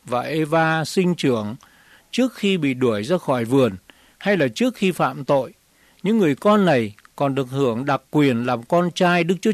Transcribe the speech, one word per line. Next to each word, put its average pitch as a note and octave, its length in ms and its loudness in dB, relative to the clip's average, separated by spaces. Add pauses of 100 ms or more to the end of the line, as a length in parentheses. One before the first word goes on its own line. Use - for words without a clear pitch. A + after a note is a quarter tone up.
và B2 160 -4
Eva D#3+ 640 0
sinh F3+ 300 0
trưởng A#2 420 -2 (540)
trước B3 240 0
khi G3 220 0
bị C#3 180 -2
đuổi A#2 280 0
ra E3 160 -2
khỏi B2 260 -2
vườn A#2 320 2 (420)
hay G3+ 180 0
là C#3 120 2
trước A#3+ 260 -2
khi F#3 180 0
phạm C#3+ 320 -4
tội. C3+ 300 0 (480)
Những A3 160 0
người D#3 160 4
con G#3 300 4
này A#2 300 2 (220)
còn C#3 180 -2
được C3 160 -4
hưởng C3 340 -2
đặc C#3 260 -2
quyền B2+ 360 2
làm A#2+ 160 -4
con F3 280 0
trai F3 340 2
Đức F3+ 160 -2
Chúa A3 140 0